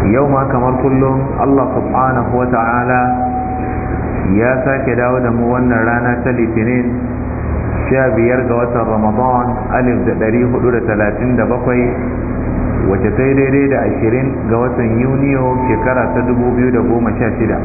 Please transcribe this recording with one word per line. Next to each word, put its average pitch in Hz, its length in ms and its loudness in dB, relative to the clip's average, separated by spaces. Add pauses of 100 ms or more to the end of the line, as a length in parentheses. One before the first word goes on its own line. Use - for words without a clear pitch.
Yau 131 260 2
ma 135 160 0
kamar 127 320 0
kullum, 135 380 2 (260)
Allah 135 320 2
subhanahu 127 640 -2
wa 123 80 0
ta'ala 123 560 0 (1300)
ya 120 160 2 (100)
sake 131 320 0
dawo 123 240 0
da 123 140 0
mu 117 180 0
wannan 123 320 2
rana 120 400 0
ta 131 80 0
Litinin, 117 560 0 (1040)
sha 131 240 2
biyar 120 320 2
ga 120 80 0
watan 120 300 0
Ramadan, 120 640 0 (280)
alif 123 320 2
da 113 80 0
ɗari 113 300 2
hudu 120 260 2
da 117 160 0
talatin 107 480 0
da 110 140 2
bakwai, 123 340 0 (1040)
wace 95 240 0
ta 117 120 0
yi 135 120 2
daidai 135 340 2
da 127 100 2 (120)
ashirin 113 380 0 (180)
ga 110 100 0
watan 123 320 0 (140)
Yuniyo, 135 440 0 (200)
shekara 117 380 0 (100)
ta 123 80 0
dubu 123 320 0
biyu 127 160 2
da 113 100 2
goma 117 380 0
sha 113 160 0
shida. 101 300 -2